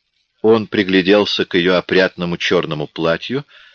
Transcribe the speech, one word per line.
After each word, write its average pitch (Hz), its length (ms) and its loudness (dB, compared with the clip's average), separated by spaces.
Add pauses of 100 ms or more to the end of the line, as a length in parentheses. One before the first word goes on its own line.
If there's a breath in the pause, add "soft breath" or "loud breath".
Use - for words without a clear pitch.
(420)
Он 110 260 2
пригляделся 95 760 2
к - 100 -10
ее 90 200 2
опрятному 87 640 -2
черному 78 500 -4
платью 82 580 -6 (300 soft breath)